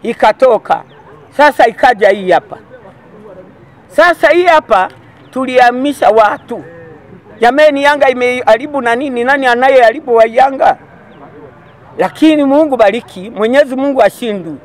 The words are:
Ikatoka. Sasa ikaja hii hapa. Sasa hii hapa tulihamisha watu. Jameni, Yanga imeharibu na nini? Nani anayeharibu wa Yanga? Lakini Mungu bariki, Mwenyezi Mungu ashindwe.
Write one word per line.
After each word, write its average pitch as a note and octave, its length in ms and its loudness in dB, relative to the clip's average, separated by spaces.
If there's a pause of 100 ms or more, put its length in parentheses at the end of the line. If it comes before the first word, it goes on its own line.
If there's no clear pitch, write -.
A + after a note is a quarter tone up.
Ikatoka. A3+ 800 -2 (540)
Sasa C#4+ 300 2
ikaja A3+ 420 0
hii G3 220 -2
hapa. D3+ 260 -2 (1300)
Sasa E4 400 0
hii F4 160 2
hapa D4+ 440 0 (420)
tulihamisha B3+ 800 0
watu. G#3+ 540 -2 (760)
Jameni, C#4 420 2
Yanga C#4+ 260 2
imeharibu B3 720 0
na A#3 160 -2
nini? B3+ 280 -6
Nani C4+ 220 0
anayeharibu B3 680 2
wa A3+ 100 4
Yanga? C4 520 -2 (1200)
Lakini D4 460 0
Mungu C#4 320 0
bariki, G#3 540 -2
Mwenyezi B3+ 460 -2
Mungu C4 260 -2
ashindwe. G3 520 -4 (100)